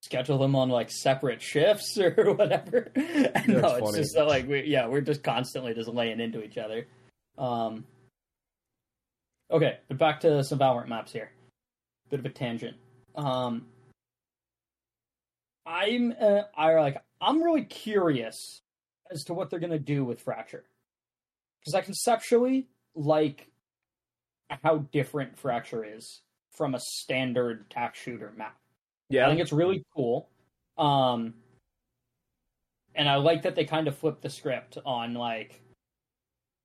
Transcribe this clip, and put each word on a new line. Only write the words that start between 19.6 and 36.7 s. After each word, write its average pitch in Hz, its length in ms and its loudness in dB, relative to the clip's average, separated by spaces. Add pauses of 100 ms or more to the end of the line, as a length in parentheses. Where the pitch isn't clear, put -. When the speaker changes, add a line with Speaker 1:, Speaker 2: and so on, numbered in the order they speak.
Speaker 1:
do 139 260 -2
with 120 180 -6
Fracture. - 420 -10 (1000)
'Cause 151 100 -6
I 185 60 2
conceptually 240 880 0 (260)
like 151 560 0 (1120)
how 156 160 4
different 139 600 -4
Fracture 117 460 -4
is 110 380 -18 (300)
from 139 220 -4
a 120 60 -6
standard 123 920 -4
tac 123 240 -6
shooter 107 420 -12
map. 107 220 -14 (520)
Speaker 2:
Yeah. 131 160 4
Speaker 1:
I - 20 6
think 165 120 4
it's 151 120 -2
really 175 320 2 (100)
cool. 127 360 -2 (480)
Um, 127 560 2 (1600)
and 147 140 2
I 139 80 4
like 151 260 4
that 180 120 -2
they 160 100 0
kind 156 240 -2
of 139 80 -4
flipped 147 260 -2
the - 80 -8
script - 540 -8
on, 120 300 -4
like, 117 460 -8 (1040)